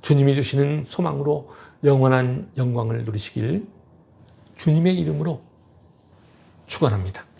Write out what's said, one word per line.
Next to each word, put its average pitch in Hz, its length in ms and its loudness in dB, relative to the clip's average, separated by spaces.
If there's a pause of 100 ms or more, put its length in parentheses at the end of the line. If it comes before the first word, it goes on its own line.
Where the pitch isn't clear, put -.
주님이 139 340 4
주시는 143 520 -2
소망으로 147 640 -4 (320)
영원한 131 720 2
영광을 117 480 -2
누리시길 117 640 -4 (880)
주님의 170 440 2
이름으로 151 420 -4 (1300)
축원합니다. 101 580 -2 (140)